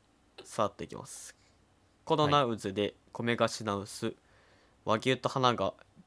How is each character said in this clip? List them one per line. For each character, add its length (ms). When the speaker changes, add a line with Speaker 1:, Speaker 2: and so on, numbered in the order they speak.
Speaker 1:
さ 220
ー 20
っ 60
と 80
い 60
き 80
ま 100
す。 300
コ 120
ロ 100
ナ 200
渦 260
で 220
米 240
が 100
品 300
薄、 300
Speaker 2:
は 60
い。 40
Speaker 1:
和 120
牛 200
と 120
花 260
が 200